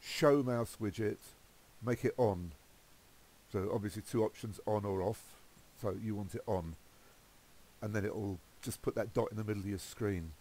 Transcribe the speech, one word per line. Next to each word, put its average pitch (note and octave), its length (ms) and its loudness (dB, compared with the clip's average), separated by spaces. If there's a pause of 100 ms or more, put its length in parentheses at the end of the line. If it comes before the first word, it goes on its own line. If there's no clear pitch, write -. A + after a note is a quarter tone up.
Show D3 420 6
mouse A#2+ 400 0
widget, G#2+ 360 0 (680)
make A#2+ 180 0
it A#2+ 120 4
on. F#2 340 4 (1000)
So F#2+ 200 0
obviously G#2 300 -2
two A2 220 2
options, G#2+ 420 -4
on G#2+ 180 2
or F#2+ 180 2
off, G#2+ 200 0 (580)
so G2 220 0
you A2 140 -2
want G2+ 180 -6
it - 140 -6
on, E2+ 260 0 (1040)
and G#2+ 140 -4
then G#2 100 2
it G#2+ 120 0
will G2+ 240 -4 (200)
just - 220 -6
put - 140 0
that A2 180 -2
dot A#2 160 2
in G#2+ 60 -8
the A2 80 -4
middle G#2 180 -2
of F#2+ 60 -4
your G2 100 -2
screen. F#2 640 -2